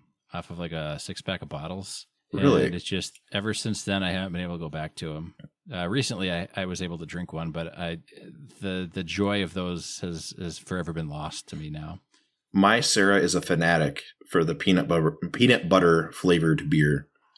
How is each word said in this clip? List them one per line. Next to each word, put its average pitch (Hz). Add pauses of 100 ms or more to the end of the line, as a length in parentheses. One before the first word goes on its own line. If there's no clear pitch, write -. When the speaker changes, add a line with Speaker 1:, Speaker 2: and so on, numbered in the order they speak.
(320)
Speaker 1:
off 87
of, 85
like, 82
a 76
six -
pack 92
of 76
bottles. 87 (260)
Speaker 2:
Really? 135
Speaker 1:
And 87
it's 85
just, - (140)
ever 104
since -
then, 98
I 90
haven't 92
been 87
able 87
to 82
go 80
back 78
to 78
'em. 82 (380)
Uh, 87
recently, 98
I, 87 (100)
I 95
was 90
able 85
to 82
drink 87
one, 82
but 82 (100)
I, 85 (600)
the, 92
the 95
joy 101
of 87
those 90
has, 85
has 85
forever 87
been 80
lost 76
to 78
me 76
now. 78 (520)
Speaker 2:
My 101
Sarah 98
is 87
a 85
fanatic 82 (260)
for 85
the 80
peanut 90
butter, 80 (200)
peanut 120
butter 85
flavored 80
beer, 73 (300)